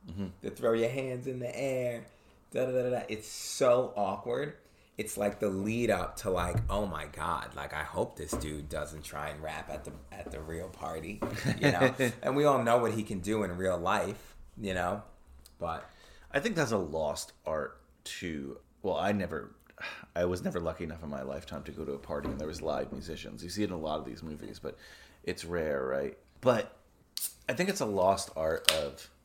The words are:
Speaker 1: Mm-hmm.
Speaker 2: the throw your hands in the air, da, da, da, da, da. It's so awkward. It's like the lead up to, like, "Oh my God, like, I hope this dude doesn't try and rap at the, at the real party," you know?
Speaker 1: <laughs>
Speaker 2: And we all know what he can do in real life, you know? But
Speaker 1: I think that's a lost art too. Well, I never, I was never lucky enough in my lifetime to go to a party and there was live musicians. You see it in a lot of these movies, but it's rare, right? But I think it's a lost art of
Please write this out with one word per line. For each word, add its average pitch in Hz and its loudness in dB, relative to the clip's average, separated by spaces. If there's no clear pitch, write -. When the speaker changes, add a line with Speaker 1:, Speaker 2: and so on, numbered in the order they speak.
Speaker 1:
Mm-hmm. 95 -4
Speaker 2:
the - -4
throw 117 2
your 113 4
hands 127 -4
in 127 -4
the 123 -6
air, 127 -2
da, 127 2
da, 127 0
da, 127 4
da, 123 2
da. 123 2
It's 107 -4
so - 4
awkward. 120 0
It's 107 -4
like 104 2
the 107 4
lead 107 2
up 90 2
to, 104 -2
like, 90 2
"Oh 104 2
my 78 -4
God, 76 -4
like, 71 -6
I 76 -2
hope 101 -2
this 73 -6
dude 76 -4
doesn't 76 -6
try 76 -6
and 76 -8
rap 78 -6
at 76 -8
the, 76 -10
at 98 -12
the - -8
real 82 -6
party," 82 -6
you 143 6
know? 120 4
Speaker 1:
<laughs> 113 -2
Speaker 2:
And 131 2
we 147 4
all 135 6
know 117 6
what 110 4
he 110 0
can 104 -4
do 104 2
in 87 -2
real 92 2
life, 95 0
you 98 -2
know? 92 0
But 82 -4
Speaker 1:
I 143 2
think 214 0
that's 127 4
a 107 4
lost 76 0
art 76 -2
too. 71 -6
Well, 90 2
I 95 4
never, 85 -2
I 87 6
was 90 0
never 151 0
lucky 82 -2
enough 80 -6
in 78 -8
my 69 -4
lifetime 71 -6
to 73 -10
go 76 -6
to 71 -2
a 69 -4
party 71 -4
and 71 -4
there 76 -4
was 80 -6
live 69 -2
musicians. 71 -8
You 87 -8
see 101 0
it 95 0
in 90 -2
a 85 -4
lot 78 0
of 69 -8
these 60 -10
movies, 76 -10
but - -8
it's 87 -4
rare, 78 0
right? 69 0
But 120 4
I 131 0
think 180 2
it's 196 -2
a 135 2
lost 98 4
art 80 4
of 73 -2